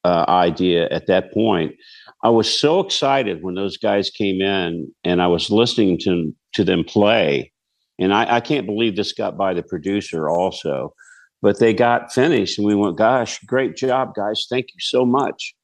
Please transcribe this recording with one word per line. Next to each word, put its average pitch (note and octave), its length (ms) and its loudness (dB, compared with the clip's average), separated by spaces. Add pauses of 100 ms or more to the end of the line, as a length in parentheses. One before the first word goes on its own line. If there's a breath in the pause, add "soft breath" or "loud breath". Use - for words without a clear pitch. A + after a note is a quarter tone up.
uh, E2+ 240 2
idea F2 600 2
at D#2+ 160 -4
that F#2 260 0
point. G#2 400 0 (500 loud breath)
I A#2 60 2
was A2+ 320 2
so D#3+ 200 2
excited C3+ 640 -2
when F2+ 120 -6
those G2 240 -6
guys G2+ 320 0
came G2 320 -2
in F2 500 -2 (120)
and F2+ 180 2
I F2+ 60 2
was E2+ 220 0
listening G#2 500 2
to, F2 340 -2 (200)
to G#2 100 0
them E2+ 200 2
play. G2+ 680 0 (460)
And F#2 140 2
I, A2+ 240 2
I A#2+ 40 2
can't C3+ 260 -2
believe G#2 300 -2
this G2+ 180 -4
got G2 240 -6
by F#2+ 160 0
the F2 80 -2
producer E2+ 680 -4
also, D#2+ 640 -2 (480 soft breath)
but G2+ 200 2
they A2+ 120 6
got A#2+ 400 2
finished B2+ 460 0
and G#2 80 0
we G#2 80 2
went, G2+ 240 2
"Gosh, A2+ 480 2
great B2+ 300 -2
job, C3 400 -2
guys. G#2+ 340 -4
Thank B2 240 -2
you - 60 -20
so B2+ 260 0
much." B2 580 -2